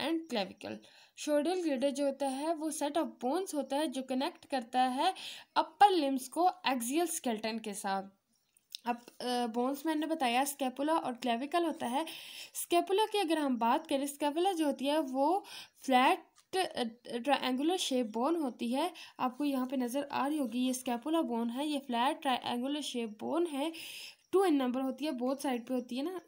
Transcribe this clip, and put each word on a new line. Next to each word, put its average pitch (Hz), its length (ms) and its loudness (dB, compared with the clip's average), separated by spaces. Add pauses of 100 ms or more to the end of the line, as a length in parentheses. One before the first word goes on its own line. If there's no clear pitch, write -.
and 320 180 0 (120)
clavicle। 202 460 -4 (400)
शोल्डर 294 400 2
गिर्डल 285 340 2
जो 277 160 0
होता 277 200 -2
है 277 280 -2
वो 311 160 -2
set 294 220 -2
of 302 160 0 (160)
bones 311 300 0
होता 277 220 -2
है 302 100 2
जो 262 160 -4
कनेक्ट 262 440 -4
करता 254 360 0
है 277 320 2 (420)
अपर 330 340 6
लिम्स 277 380 2
को 349 220 4 (160)
एक्सियल 262 400 2
स्केलेटन 226 520 -4
के 214 160 -8
साथ। 196 280 -2 (840)
अब, 233 140 -2 (200)
अ, 247 260 0
बोन्स 247 400 -2
मैंने 311 200 0
बताया 269 380 2
स्कैपुला 285 520 -2
और 254 160 -2
क्लेविकल 254 520 0
होता 311 220 -2
है। 262 200 0 (480)
स्कैपुला 381 520 2
की 415 120 -2
अगर 330 200 2
हम 277 180 2
बात 240 300 2
करें, 285 200 0
स्कैपुला 302 460 0
जो 320 140 2
होती 269 200 0
है 294 120 4
वो 285 460 2 (360)
फ्लैट, 262 440 4 (320)
अ, 370 260 0 (360)
ट्रायंगुलर 269 580 2
शेप 254 300 0
बोन 240 300 0
होती 240 360 -2
है। 311 200 0 (280)
आपको 254 240 -2
यहाँ 269 220 0
पे 269 100 -4
नज़र 254 360 -2
आ 254 140 0
रही 302 120 0
होगी 247 200 -2
ये 254 140 2
स्कैपुला 254 500 0
बोन 233 280 0
है, 262 160 -2
ये 294 120 -2
फ्लैट 269 420 0
ट्रायंगुलर 262 600 -2
शेप 233 400 -6
बोन 277 260 0
है, 302 260 -2 (640)
two 381 140 6
in 294 120 4
number 254 220 0
होती 262 220 -4
है, 311 80 -2
बोथ 254 240 -2
साइड 254 300 -4
पे 254 80 -2
होती 247 220 -4
है 262 60 -2
ना, 349 260 -4